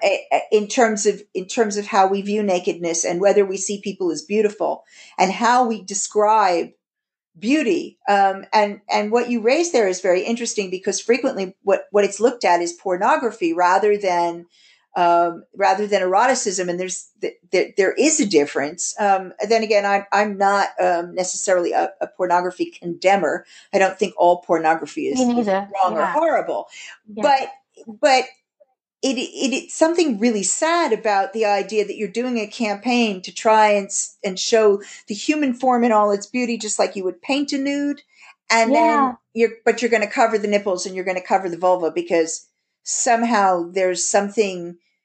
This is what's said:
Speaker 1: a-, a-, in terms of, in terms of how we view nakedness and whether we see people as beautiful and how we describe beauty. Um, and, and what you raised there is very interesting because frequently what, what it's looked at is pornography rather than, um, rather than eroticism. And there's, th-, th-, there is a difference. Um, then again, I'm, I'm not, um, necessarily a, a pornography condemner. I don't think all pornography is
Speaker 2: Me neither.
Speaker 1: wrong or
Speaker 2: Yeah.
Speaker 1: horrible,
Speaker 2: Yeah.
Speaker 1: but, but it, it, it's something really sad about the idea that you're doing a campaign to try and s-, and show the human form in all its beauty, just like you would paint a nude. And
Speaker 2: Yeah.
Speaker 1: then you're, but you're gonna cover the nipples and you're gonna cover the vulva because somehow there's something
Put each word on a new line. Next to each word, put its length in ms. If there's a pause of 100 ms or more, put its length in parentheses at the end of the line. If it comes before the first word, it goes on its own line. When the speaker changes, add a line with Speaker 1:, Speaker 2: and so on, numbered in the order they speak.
Speaker 1:
a-, 300
a-, 180
in 200
terms 360
of, 160 (120)
in 120
terms 300
of 100
how 220
we 140
view 200
nakedness 600
and 160
whether 240
we 140
see 240
people 300
as 100
beautiful 640 (320)
and 120
how 380
we 160
describe 840 (680)
beauty. 600 (120)
Um, 420
and, 380
and 220
what 180
you 100
raised 320
there 160
is 140
very 220
interesting 460
because 300
frequently 640
what, 280
what 120
it's 160
looked 240
at 180
is 120
pornography 800
rather 420
than, 500 (520)
um, 480 (100)
rather 320
than 140
eroticism. 680
And 100
there's, 300 (140)
th-, 140 (160)
th-, 260
there 160
is 260
a 60
difference. 760
Um, 320 (160)
then 160
again, 220
I'm, 260
I'm 260
not, 320 (120)
um, 340
necessarily 560
a, 200 (100)
a 60
pornography 640
condemner. 760 (260)
I 60
don't 200
think 200
all 240
pornography 640
is 120
Speaker 2:
Me 160
neither. 380
Speaker 1:
wrong 200
or 60
Speaker 2:
Yeah. 120
Speaker 1:
horrible, 560 (460)
Speaker 2:
Yeah. 100 (600)
Speaker 1:
but, 160
but 240 (760)
it, 160
it, 360
it's 220
something 440
really 240
sad 480
about 400
the 140
idea 400
that 100
you're 140
doing 280
a 100
campaign 760
to 120
try 360
and 160
s-, 400
and 120
show 440 (260)
the 80
human 380
form 320
in 80
all 180
its 140
beauty, 320
just 200
like 200
you 80
would 160
paint 320
a 40
nude. 440 (500)
And 220
Speaker 2:
Yeah. 80
Speaker 1:
then 360 (160)
you're, 180 (120)
but 180
you're 100
gonna 140
cover 320
the 120
nipples 360
and 100
you're 100
gonna 160
cover 260
the 80
vulva 360
because 540 (380)
somehow 880
there's 340
something 720 (280)